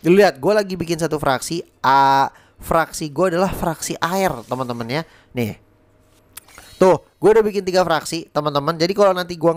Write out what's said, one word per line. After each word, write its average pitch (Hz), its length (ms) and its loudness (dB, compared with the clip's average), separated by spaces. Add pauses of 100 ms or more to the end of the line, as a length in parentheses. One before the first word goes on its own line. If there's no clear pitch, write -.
Lu 175 80 6
lihat, 185 240 4
gua 202 240 0
lagi 185 160 -8
bikin 165 160 -4
satu 156 240 -4
fraksi, 143 400 -2 (240)
A, 135 480 4 (240)
fraksi 160 560 -4
gua 160 240 -2
adalah 180 160 0
fraksi 160 480 -6
air, 180 320 -2 (160)
teman-teman 123 400 -8
ya. 135 140 -6 (340)
Nih. 113 240 -6 (1200)
Tuh, 185 240 4 (160)
gua 208 160 4
udah 220 80 6
bikin 202 240 -2
tiga 185 160 2
fraksi, 165 480 -4
teman-teman. 147 480 -2
Jadi 180 160 0
kalau 196 160 4
nanti 180 240 -4
gua 165 220 0